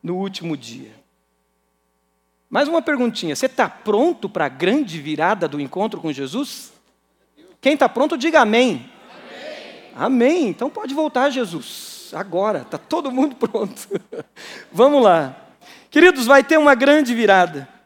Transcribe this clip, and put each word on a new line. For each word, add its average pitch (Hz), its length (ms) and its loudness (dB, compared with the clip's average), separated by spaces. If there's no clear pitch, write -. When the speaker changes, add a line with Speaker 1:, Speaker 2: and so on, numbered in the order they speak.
Speaker 1:
no 170 140 -6
último 190 400 -8
dia? 117 440 -18
Mais 262 160 0
uma 330 160 0
perguntinha. 233 540 -4
Você 262 120 -2
tá 254 200 0
pronto 214 600 -2
pra 156 200 -4
grande 175 520 -2
virada 160 460 -2
do 147 140 -6
encontro 185 400 -6
com 156 120 -6
Jesus? 139 600 -10
Quem 277 160 2
tá 269 120 2
pronto, 285 300 -2
diga 302 220 2
amém. 214 500 2
Speaker 2:
Amém. 240 400 2
Speaker 1:
Amém. 311 140 0
Então 233 200 -6
pode 302 240 -10
voltar, 285 380 -2
Jesus. 185 840 -10
Agora, 185 560 -4
tá - 80 -12
todo 294 360 -6
mundo 262 240 -2
pronto. - 520 -4
<laughs> - 460 -20
Vamos 269 280 4
lá. 165 360 2
Queridos, 294 380 4
vai 269 160 8
ter 320 160 2
uma 294 160 6
grande 262 400 2
virada. 185 540 2